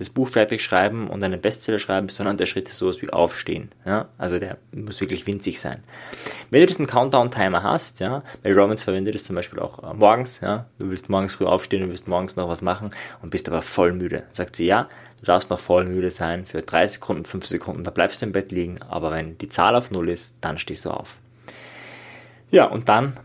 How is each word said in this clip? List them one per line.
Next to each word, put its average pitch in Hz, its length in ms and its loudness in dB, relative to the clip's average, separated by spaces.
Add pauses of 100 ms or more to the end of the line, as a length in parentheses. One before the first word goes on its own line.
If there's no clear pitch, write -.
das - 100 -8
Buch 131 160 0
fertig 113 380 2
schreiben 104 440 2
und 98 140 -6
einen 92 180 -2
Bestseller 107 380 0
schreiben, 98 300 -2
sondern 101 300 -2
der 92 80 0
Schritt 95 220 -4
ist - 100 -12
sowas 92 240 -2
wie - 80 -8
aufstehen. - 600 0 (140)
Ja? 101 240 -2 (100)
Also 90 220 -2
der 92 180 -8 (140)
muss 104 280 -10
wirklich - 280 -4
winzig 101 320 -4
sein. - 220 -6 (680)
Wenn 131 100 8
du 180 60 10
diesen 165 220 0
Countdown-Timer 120 720 2
hast, - 380 0
ja, 117 240 -4 (180)
Mel 98 160 4
Robbins 104 240 6
verwendet 98 320 -2
das - 80 -6
zum 92 140 -6
Beispiel - 240 -6
auch, - 320 -10
äh, - 20 -12
morgens, 110 460 4
ja, 104 260 -2 (140)
du 98 100 -6
willst 92 180 -6
morgens 95 280 0
früh - 80 -2
aufstehen, 95 380 2
du 92 60 -2
willst 90 200 -10
morgens 92 260 -2
noch 90 140 -2
was 85 140 -6
machen 98 280 -2 (320)
und 82 80 -12
bist - 180 -4
aber 82 140 -2
voll 87 300 2
müde. 90 400 -6
Sagt - 240 -6
sie, 85 100 0
"Ja, 104 220 4 (320)
du - 60 -20
darfst 90 240 4
noch - 100 -4
voll 90 240 4
müde 92 260 -2
sein 87 360 -4
für - 160 -6
drei 85 260 2
Sekunden, - 360 -6
fünf - 220 -8
Sekunden, 87 380 -4
da 90 80 -8
bleibst 90 300 0
du 117 40 -2
im 101 60 -6
Bett 98 180 -2
liegen, 90 320 -6
aber 80 300 -4
wenn 80 260 -6
die 101 100 -10
Zahl 101 280 4
auf 123 160 -2
null 87 160 -2
ist, - 320 -6
dann 76 180 -6
stehst - 260 -10
du 82 60 -6
auf." - 280 -10 (1300)
Ja, 170 140 10
und 117 220 -2
dann 123 360 4